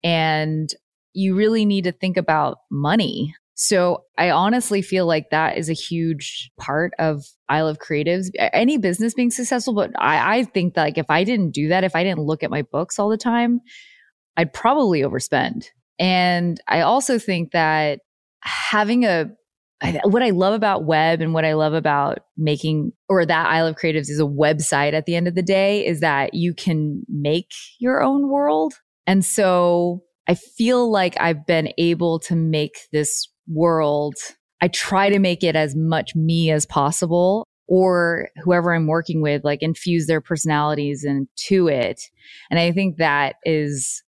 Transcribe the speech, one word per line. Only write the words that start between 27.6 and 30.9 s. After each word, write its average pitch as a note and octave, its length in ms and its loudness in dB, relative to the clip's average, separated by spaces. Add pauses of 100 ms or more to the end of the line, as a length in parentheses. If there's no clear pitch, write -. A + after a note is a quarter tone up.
your B3+ 220 0
own C#4 280 0
world. C#4+ 440 0 (320)
And F#3+ 200 2
so F3 760 2 (260)
I F3 80 2
feel A#3+ 560 0